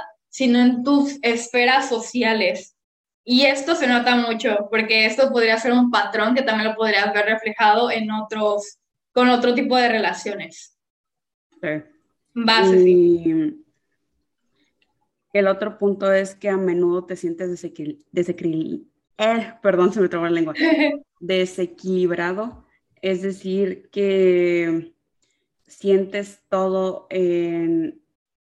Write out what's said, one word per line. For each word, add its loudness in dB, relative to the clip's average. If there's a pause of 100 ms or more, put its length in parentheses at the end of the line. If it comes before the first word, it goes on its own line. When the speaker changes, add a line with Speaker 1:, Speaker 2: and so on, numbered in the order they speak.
(300)
Speaker 1:
sino 2
en 2
tus 0
esferas 0
sociales. -2 (480)
Y 2
esto 0
se 0
nota 2
mucho, -2
porque 0
esto 2
podría 2
ser 0
un 4
patrón 0
que 2
también -2
lo -6
podrías 0
ver 0
reflejado 0
en -4
otros, -4 (340)
con 4
otro 2
tipo -2
de 2
relaciones. -6 (840)
Speaker 2:
Sí. -6 (500)
Speaker 1:
Base, 4
Speaker 2:
Y 4
Speaker 1:
sí. -2 (1700)
Speaker 2:
el 2
otro -4
punto 0
es 0
que -6
a 0
menudo 0
te -10
sientes -6
desequil-, -12
desequil-, -6 (280)
eh, -2
perdón, 2
se -2
me 2
trabó -4
la -2
lengua. -2
Speaker 1:
<laughs> 0 (160)
Speaker 2:
Desequilibrado, -4 (360)
es -2
decir, -4
que 0 (720)
sientes -2
todo -2
en -2 (540)